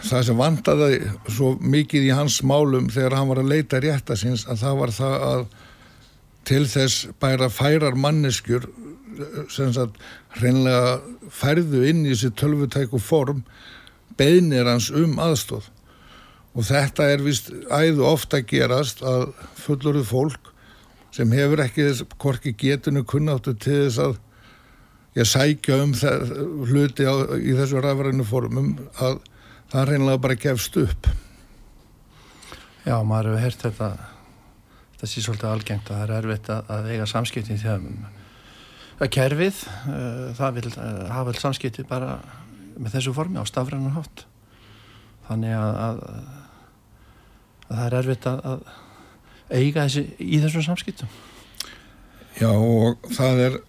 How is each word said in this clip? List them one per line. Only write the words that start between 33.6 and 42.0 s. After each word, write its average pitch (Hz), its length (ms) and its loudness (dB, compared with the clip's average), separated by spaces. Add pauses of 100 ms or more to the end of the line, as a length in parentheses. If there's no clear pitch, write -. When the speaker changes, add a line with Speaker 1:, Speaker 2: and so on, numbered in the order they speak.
Speaker 2:
þetta, 110 220 -4 (1040)
þetta - 160 -10
sé 113 140 -6
svolítið 110 260 -4
algengt 107 400 -6
að 104 100 -4
það 107 60 -4
er 110 120 -4
erfitt 110 360 -6
að, 107 200 -8
að 107 200 -6
eiga 110 160 -4
samskipti 113 500 -4
þegar, 104 500 -6 (880)
að 139 160 0
kerfið, 147 460 0 (320)
eh, 123 320 -6 (120)
það 131 200 -2
vill, 117 160 -8
eh, 110 260 -8 (140)
hafa 123 200 -4
öll - 60 -6
samskipti 131 480 -4
bara 127 240 -6 (640)